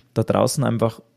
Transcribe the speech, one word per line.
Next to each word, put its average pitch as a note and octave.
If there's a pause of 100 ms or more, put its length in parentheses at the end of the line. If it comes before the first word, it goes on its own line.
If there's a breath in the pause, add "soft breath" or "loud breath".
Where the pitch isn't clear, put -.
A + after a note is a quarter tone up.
(140 loud breath)
da A2+
draußen A2
einfach A2+ (160)